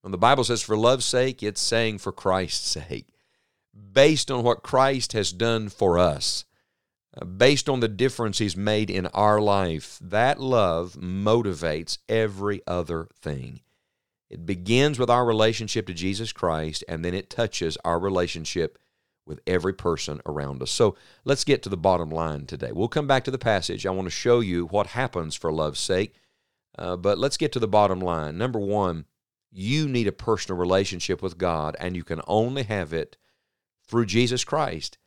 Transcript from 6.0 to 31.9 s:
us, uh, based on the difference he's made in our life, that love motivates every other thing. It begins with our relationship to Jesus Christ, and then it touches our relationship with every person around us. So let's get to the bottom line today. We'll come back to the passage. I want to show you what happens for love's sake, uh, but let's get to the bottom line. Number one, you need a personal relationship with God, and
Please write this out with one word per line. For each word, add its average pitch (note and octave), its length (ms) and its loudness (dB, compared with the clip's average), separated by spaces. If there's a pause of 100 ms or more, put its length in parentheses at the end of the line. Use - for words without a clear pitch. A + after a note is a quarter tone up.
us, - 460 0 (680)
uh, - 80 -12
based B2 440 4
on C3+ 100 0
the A#2 80 2
difference A2 520 0
he's G2 180 0
made G#2 340 0
in F#2 180 -2
our G#2+ 320 4
life, F#2+ 600 0
that G#2 400 0
love F2+ 540 2
motivates F2+ 1040 -2 (100)
every G2+ 580 -2
other E2 480 -4
thing. C2 460 -10 (680)
It E2 180 -14
begins A#2 520 2
with B2 120 2
our B2 140 4
relationship A2 640 2
to F#2 80 -8
Jesus G2 380 -4
Christ, D#2+ 560 -2
and E2 160 -6
then F2+ 100 -2
it - 160 -6
touches F2+ 540 -4
our E2+ 160 0
relationship F2 760 -2 (480)
with D#2 200 -14
every F#2 280 0
person D#2+ 500 -4
around C#2+ 380 -6
us. B1+ 80 -6
So G#2 260 4 (260)
let's C#3 220 0
get C#3 180 2
to - 60 -8
the G2 80 -4
bottom E2+ 320 2
line D#2 380 -4
today. - 260 -8
We'll G2+ 160 0
come D3+ 180 -2
back C3+ 180 2
to C3+ 60 -4
the C3 60 -4
passage. G2+ 480 -2
I F#2+ 60 0
want F#2 160 -2
to E2+ 40 -6
show A#2+ 300 2
you F2 240 0
what F#2+ 220 -2
happens F#2 480 -4
for E2 180 -4
love's D2+ 280 -2
sake, F#2+ 340 -2 (640)
uh, F2+ 180 -6
but F#2+ 220 2
let's C3+ 180 -2
get D3 160 -2
to C3 60 -4
the A2+ 100 0
bottom G2 320 4
line. E2 380 -4
Number A#2 200 -2
one, G2 460 -2 (480)
you B2 340 -2
need A#2+ 200 0
a F#2+ 60 -2
personal G2 460 -4
relationship F#2 640 0
with E2+ 160 -6
God, E2 420 -2
and F2+ 160 -6